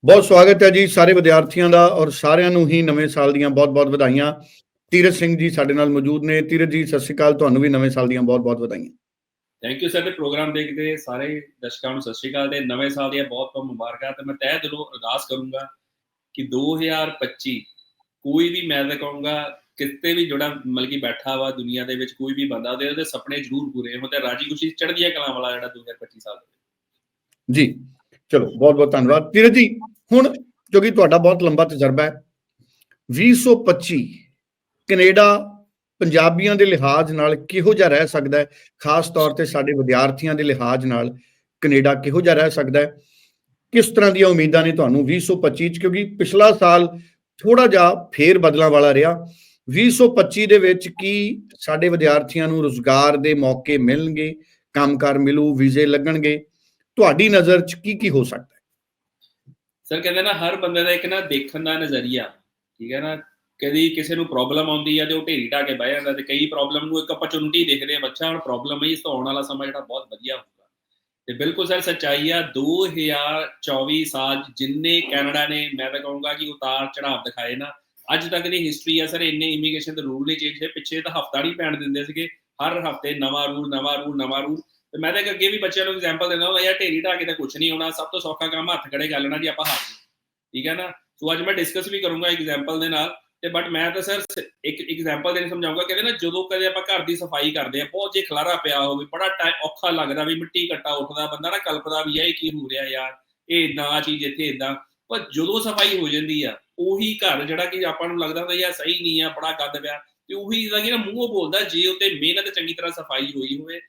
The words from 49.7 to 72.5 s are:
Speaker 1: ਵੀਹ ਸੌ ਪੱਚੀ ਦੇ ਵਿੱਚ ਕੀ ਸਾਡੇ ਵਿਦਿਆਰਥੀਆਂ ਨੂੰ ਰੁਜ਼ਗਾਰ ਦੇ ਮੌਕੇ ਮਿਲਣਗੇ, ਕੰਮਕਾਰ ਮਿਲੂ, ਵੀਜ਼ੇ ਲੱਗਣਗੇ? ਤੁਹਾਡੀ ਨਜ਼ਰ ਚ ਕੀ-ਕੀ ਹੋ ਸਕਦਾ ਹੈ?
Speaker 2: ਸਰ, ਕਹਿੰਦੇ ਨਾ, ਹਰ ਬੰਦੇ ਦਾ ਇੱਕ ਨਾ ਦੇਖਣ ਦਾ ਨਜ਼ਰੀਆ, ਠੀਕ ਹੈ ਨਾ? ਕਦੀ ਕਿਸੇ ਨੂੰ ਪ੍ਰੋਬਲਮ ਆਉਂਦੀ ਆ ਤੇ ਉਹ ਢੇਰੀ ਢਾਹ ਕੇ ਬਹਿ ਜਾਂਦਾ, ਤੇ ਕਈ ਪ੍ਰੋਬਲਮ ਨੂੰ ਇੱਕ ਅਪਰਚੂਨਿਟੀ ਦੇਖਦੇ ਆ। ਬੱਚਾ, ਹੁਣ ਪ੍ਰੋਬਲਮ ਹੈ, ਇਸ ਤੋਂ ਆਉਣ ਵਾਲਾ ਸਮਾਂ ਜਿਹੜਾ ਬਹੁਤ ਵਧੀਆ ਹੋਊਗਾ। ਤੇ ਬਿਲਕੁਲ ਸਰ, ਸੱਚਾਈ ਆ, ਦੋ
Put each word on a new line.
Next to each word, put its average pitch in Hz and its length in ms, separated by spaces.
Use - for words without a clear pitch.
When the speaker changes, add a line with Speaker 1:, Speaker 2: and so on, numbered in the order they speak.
Speaker 1:
ਵੀਹ 214 200
ਸੌ 240 240
ਪੱਚੀ 208 320
ਦੇ 202 120
ਵਿੱਚ 185 300
ਕੀ 202 540
ਸਾਡੇ 160 340
ਵਿਦਿਆਰਥੀਆਂ 156 600
ਨੂੰ 160 140
ਰੁਜ਼ਗਾਰ 135 540
ਦੇ 151 180
ਮੌਕੇ 135 440
ਮਿਲਣਗੇ, 156 560
ਕੰਮਕਾਰ 139 460
ਮਿਲੂ, 143 360
ਵੀਜ਼ੇ 135 320
ਲੱਗਣਗੇ? 151 580
ਤੁਹਾਡੀ 185 320
ਨਜ਼ਰ 180 320
ਚ 170 140
ਕੀ-ਕੀ 208 360
ਹੋ 135 140
ਸਕਦਾ - 180
ਹੈ? - 180
Speaker 2:
ਸਰ, 160 160
ਕਹਿੰਦੇ 175 220
ਨਾ, 202 100
ਹਰ 170 240
ਬੰਦੇ 170 260
ਦਾ 175 80
ਇੱਕ 175 160
ਨਾ 190 140
ਦੇਖਣ 151 440
ਦਾ 160 140
ਨਜ਼ਰੀਆ, 123 540
ਠੀਕ 117 140
ਹੈ 139 80
ਨਾ? 156 160
ਕਦੀ 151 260
ਕਿਸੇ 160 260
ਨੂੰ 165 120
ਪ੍ਰੋਬਲਮ 147 440
ਆਉਂਦੀ 151 280
ਆ 151 60
ਤੇ 156 100
ਉਹ 156 120
ਢੇਰੀ 135 220
ਢਾਹ 143 140
ਕੇ 135 120
ਬਹਿ 120 180
ਜਾਂਦਾ, 143 200
ਤੇ 139 100
ਕਈ 143 240
ਪ੍ਰੋਬਲਮ 147 400
ਨੂੰ 160 120
ਇੱਕ 156 140
ਅਪਰਚੂਨਿਟੀ 160 520
ਦੇਖਦੇ 139 300
ਆ। 143 40
ਬੱਚਾ, 135 300
ਹੁਣ 165 100
ਪ੍ਰੋਬਲਮ 143 460
ਹੈ, 156 40
ਇਸ 160 120
ਤੋਂ 156 120
ਆਉਣ 127 140
ਵਾਲਾ 139 160
ਸਮਾਂ 139 240
ਜਿਹੜਾ 139 140
ਬਹੁਤ 131 320
ਵਧੀਆ 123 240
ਹੋਊਗਾ। - 320
ਤੇ 123 60
ਬਿਲਕੁਲ 160 340
ਸਰ, 180 140
ਸੱਚਾਈ 151 500
ਆ, 170 100
ਦੋ 160 460